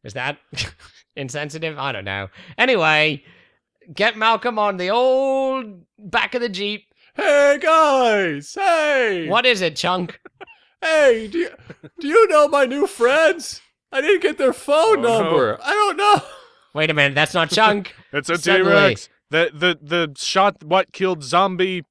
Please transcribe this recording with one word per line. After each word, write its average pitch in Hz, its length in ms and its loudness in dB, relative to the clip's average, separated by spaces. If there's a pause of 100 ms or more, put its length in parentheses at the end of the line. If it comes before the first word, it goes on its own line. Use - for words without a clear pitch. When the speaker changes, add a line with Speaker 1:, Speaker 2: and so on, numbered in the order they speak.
Speaker 1:
Is 101 80 -18
that 131 240 -8 (400)
<laughs> - 400 -20
insensitive? 151 600 -8
I 139 140 -6
don't 98 140 -8
know. 98 240 -8 (280)
Anyway, 156 680 0 (680)
get 214 240 -2
Malcolm 226 400 -2
on 208 200 -2
the 180 140 -4
old 262 920 -2 (180)
back 208 360 -4
of 240 60 -4
the 226 80 -4
Jeep. 202 360 -8 (300)
Speaker 2:
Hey, 285 460 2
guys! 247 920 2
Hey! 285 760 0
Speaker 1:
What 226 180 0
is 233 160 2
it, 156 140 -2
Chunk? 180 500 -4
<laughs> - 40 -20 (500)
Speaker 2:
Hey, 269 480 2
do 330 120 -6
you, 349 100 -4 (500)
do 294 80 -8
you 403 200 6
know 302 200 4
my 285 180 2
new 285 200 -2
friends? 294 760 0 (300)
I 269 80 -2
didn't 320 220 2
get 302 160 -2
their 262 160 2
phone 320 460 2
Speaker 3:
Oh, - 20 -4
no. 226 220 2
Speaker 2:
number. 160 400 0
I 285 80 -4
don't 403 260 0
know. 415 240 4 (540)
Speaker 1:
Wait 156 160 0
a - 20 -2
minute, 139 220 2
that's 151 180 0
not 165 160 0
Chunk. 208 540 0
Speaker 3:
<laughs> - 100 -20
It's 143 160 -4
a 170 80 0
Speaker 1:
Suddenly 185 360 2
Speaker 3:
T-Rex. 196 360 2 (220)
The, 165 240 0
the, 170 260 0
the 156 380 -4
shot 190 440 0
what 175 300 0
killed 180 300 -4
zombie 185 680 0